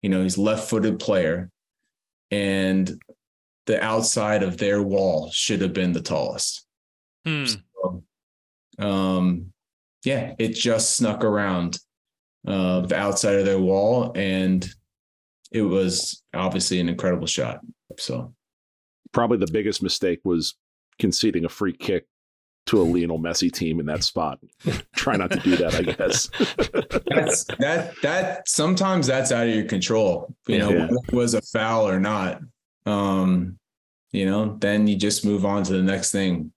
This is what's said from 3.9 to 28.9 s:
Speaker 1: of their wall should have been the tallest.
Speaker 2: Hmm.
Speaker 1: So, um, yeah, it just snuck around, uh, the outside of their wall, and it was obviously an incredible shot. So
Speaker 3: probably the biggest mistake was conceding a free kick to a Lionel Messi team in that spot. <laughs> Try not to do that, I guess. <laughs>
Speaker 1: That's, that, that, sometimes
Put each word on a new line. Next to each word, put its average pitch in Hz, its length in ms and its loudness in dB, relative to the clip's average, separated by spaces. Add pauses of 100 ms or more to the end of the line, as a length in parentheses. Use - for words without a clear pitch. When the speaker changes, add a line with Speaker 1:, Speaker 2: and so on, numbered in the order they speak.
Speaker 1:
of 90 160 -2
their 101 240 2
wall 95 500 0
should - 280 -2
have 92 140 0
been 92 180 0
the 80 100 -2
tallest. - 640 -4 (600)
Speaker 2:
Hmm. 151 200 -4
Speaker 1:
So, - 580 -6 (760)
um, 92 760 0 (520)
yeah, 127 340 -2
it 113 140 0
just 113 420 0
snuck 113 300 0
around, 95 520 0 (680)
uh, 92 340 2
the 90 140 -2
outside 101 400 0
of 98 100 4
their 98 140 2
wall, 104 560 2
and 95 520 0 (840)
it 113 120 0
was 92 600 0 (100)
obviously 90 460 -2
an 87 80 0
incredible 90 400 -2
shot. - 320 -4 (400)
So 123 340 -8 (760)
Speaker 3:
probably 117 260 4
the 92 140 0
biggest 104 320 -2
mistake 90 400 0
was 87 320 0 (440)
conceding 92 460 2
a 82 40 -2
free 98 240 -2
kick - 320 -4 (640)
to 104 140 4
a - 20 6
Lionel 85 360 2
Messi 87 320 0
team 80 280 -2
in 73 80 -4
that 78 160 -2
spot. 73 360 -2 (280)
<laughs> - 280 -6
Try 120 220 0
not 92 140 -2
to 92 80 -2
do 90 180 2
that, 85 160 0
I 82 80 0
guess. - 460 0
<laughs> - 800 -2
Speaker 1:
That's, 151 360 0 (160)
that, 165 440 0
that, 175 440 -2
sometimes 180 600 2